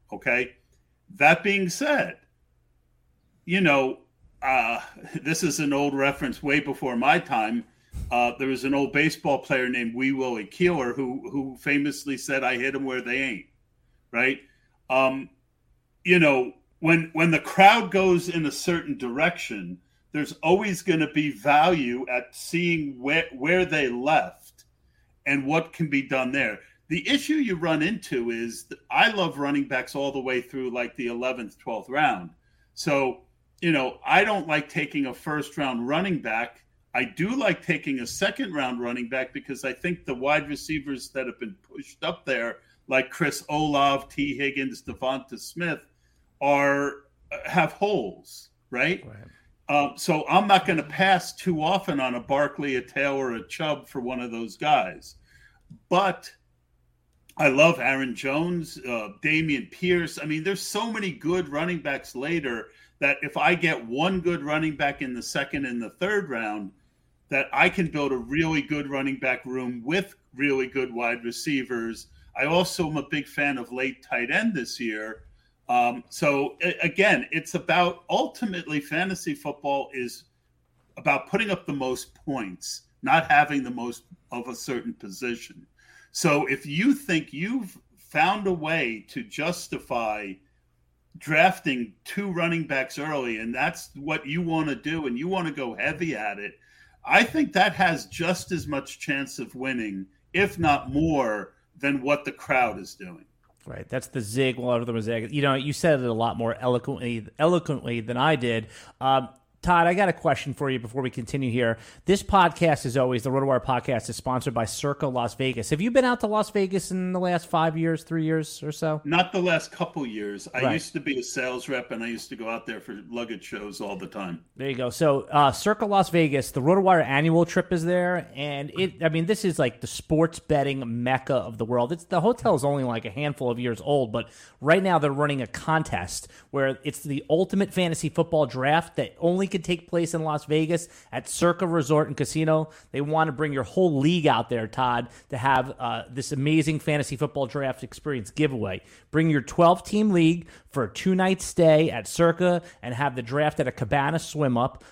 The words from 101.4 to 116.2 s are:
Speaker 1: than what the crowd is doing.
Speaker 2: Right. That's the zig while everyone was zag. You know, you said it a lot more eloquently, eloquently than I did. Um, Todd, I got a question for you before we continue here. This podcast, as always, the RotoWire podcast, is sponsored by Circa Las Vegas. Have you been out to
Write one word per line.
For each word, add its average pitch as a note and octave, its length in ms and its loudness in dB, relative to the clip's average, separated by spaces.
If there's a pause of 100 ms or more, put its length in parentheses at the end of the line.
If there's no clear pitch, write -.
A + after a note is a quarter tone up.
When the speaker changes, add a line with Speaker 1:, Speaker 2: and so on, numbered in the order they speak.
Speaker 1:
than C#3 220 0
what C#3+ 240 0
the C#3 60 -6
crowd A#2+ 480 0
is F#2+ 160 -14
doing. F2+ 300 -16 (420)
Speaker 2:
Right. - 220 -12
That's C3 200 -6
the C3+ 120 -6
zig A#2+ 360 0
while B2 200 0
everyone A#2 200 -2
was A2 100 -4
zag. A2+ 260 -4
You C#3+ 100 -2
know, C#3 120 4
you C3+ 180 -2
said D3+ 280 2
it B2+ 60 -2
a A#2 60 0
lot A2+ 240 0
more A#2 180 -2
eloquently, B2 720 -2 (120)
eloquently D3 640 0
than A#2 160 -6
I D3+ 200 4
did. A#2 320 -2 (320)
Um, C3+ 300 2 (320)
Todd, F3 240 6
I F3 80 4
got G3 140 4
a E3+ 40 4
question C#3+ 420 0
for C#3+ 160 -2
you B2+ 100 -2
before A#2 220 -6
we B2+ 80 -2
continue C3 380 -4
here. A2+ 300 2 (260)
This G3 160 4
podcast, E3+ 640 4
as B2 120 -4
always, B2+ 260 2
the C3 80 -2
RotoWire C3+ 340 2
podcast, B2 460 -2
is A2+ 60 -8
sponsored B2+ 380 -4
by A#2 100 0
Circa C#3+ 420 -4
Las B2 300 -2
Vegas. B2 340 -4
Have D3+ 100 0
you A#3 120 0
been B3+ 120 2
out B3 140 0
to A#3 80 -2